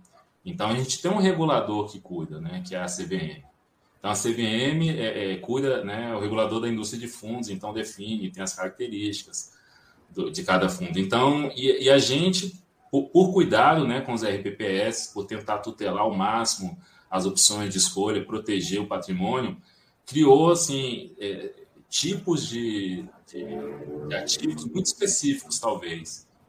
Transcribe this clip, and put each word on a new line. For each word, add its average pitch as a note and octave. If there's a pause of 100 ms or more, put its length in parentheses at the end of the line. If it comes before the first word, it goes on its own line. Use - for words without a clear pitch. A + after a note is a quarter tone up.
(420)
Então, F#2
a A2+
gente B2+
tem F3
um G#3
regulador C#3
que F#2+
cuida, D#2
né, F2
que F#2
é F2+
a F2+
C -
V F#3
M. D#3 (540)
Então, G2+
a -
C A2+
V A#2
M C#3
é, A2
é, F#2+
cuida, C3
né, G#2+
é A#2
o G#2
regulador A2
da A#2
indústria A2+
de A#2+
fundos, A2+
então G2+
define, G#2
tem F#2
as F#2
características G2+ (560)
do, E2+
de F2+
cada F#2
fundo. F2
Então, C3
e, B2+
e B2+
a C#3
gente, D3 (280)
por, C#3
por F#3
cuidado, C#3+
né, B2+
com B2
os A2+
R G2
P G2
P G#2 (180)
S, -
por G2+
tentar G#2
tutelar G#2
ao A2+
máximo G#2+ (340)
as F#2
opções G2
de F#2+
escolha, G2+
proteger G2
o G2
patrimônio, F#2+ (480)
criou, D3+
assim, C3+
é, G2+ (340)
tipos D#3+
de, G#2 (180)
de, C#2+ (600)
de D2+
ativos -
muito F#3
específicos, -
talvez. F2 (200)